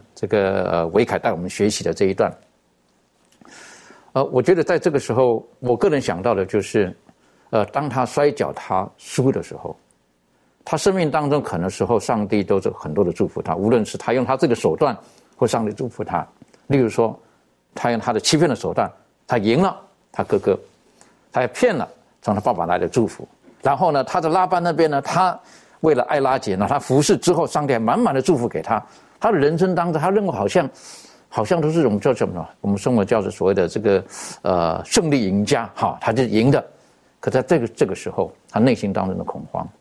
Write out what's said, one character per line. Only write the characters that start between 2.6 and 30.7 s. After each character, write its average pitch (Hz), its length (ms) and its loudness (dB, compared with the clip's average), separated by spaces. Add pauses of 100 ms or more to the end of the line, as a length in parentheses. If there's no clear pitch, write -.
呃， 135 140 0
我 127 140 0
觉 175 140 4
得 165 80 0
在 170 160 2
这 180 100 0
个 139 120 0
时 - 120 -4
候， 120 320 2 (140)
我 120 180 0
个 202 120 2
人 143 120 2
想 87 220 -4
到 117 100 2
的 95 140 0
就 104 140 0
是， 92 340 0 (560)
呃， 107 160 2
当 143 220 -4
他 127 160 -2
摔 147 260 2
跤 78 220 -4
他 - 360 -4 (100)
输 131 340 0
的 98 100 -2
时 - 140 -14
候， - 180 -12 (880)
他 - 120 -4
生 190 180 2
命 165 160 0
当 147 200 0
中 147 100 2
可 - 160 -8
能 90 140 -2
时 - 140 -4
候 110 140 2
上 104 280 -2
帝 104 160 0
都 98 180 0
是 - 100 -2
很 82 220 -10
多 92 120 2
的 87 80 -2
祝 98 140 -2
福 - 140 -8
他， 87 140 -4
无 98 160 0
论 117 160 2
是 - 100 -12
他 107 160 -4
用 127 120 0
他 131 120 -2
这 - 120 0
个 117 60 2
手 - 220 -2
段 135 180 0 (420)
或 127 100 0
上 117 180 0
帝 107 80 -4
祝 123 160 -8
福 - 140 -10
他。 85 240 -6 (400)
例 143 100 0
如 120 120 4
说， 110 300 0 (540)
他 120 200 -2
用 110 80 -2
他 120 120 -4
的 110 60 0
欺 - 180 0
骗 160 120 4
的 117 80 -2
手 85 180 -6
段， 104 160 -2 (380)
他 123 100 0
赢 117 240 2
了 - 180 -2 (300)
他 - 140 -6
哥 104 140 0
哥， 95 200 0 (720)
他 131 100 -2
也 127 80 0
骗 233 260 0
了 113 140 -4 (320)
从 107 140 -2
他 101 60 -2
爸 127 120 0
爸 85 140 -2
来 87 120 0
的 90 100 -2
祝 113 180 0
福。 - 200 -10 (360)
然 139 140 0
后 160 160 2
呢， 147 100 0
他 175 180 -2
在 160 80 -2
拉 180 160 2
班 175 160 0
那 170 120 0
边 156 180 2
呢， 139 100 0
他 175 380 0 (420)
为 156 140 4
了 123 100 0
爱 151 140 0
拉 135 180 2
结 101 200 -2
呢， 98 120 0
他 135 120 0
服 131 200 2
侍 151 160 2
之 175 160 2
后， 160 140 2
上 151 180 -2
帝 139 80 0
还 117 60 2
满 113 180 0
满 220 160 2
的 131 80 0
祝 156 160 2
福 117 120 -2
给 - 120 -6
他。 107 240 -2 (360)
他 220 100 2
的 190 80 2
人 147 180 2
生 185 160 2
当 170 200 0
中， 147 100 -2
他 180 80 2
认 202 160 2
为 160 60 -2
好 98 160 -2
像， 151 200 2 (600)